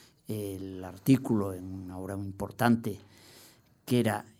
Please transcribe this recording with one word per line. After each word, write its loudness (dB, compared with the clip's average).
el -6
artículo 2
en -10
una -10
obra -6
muy -6
importante, 2
que 2
era 0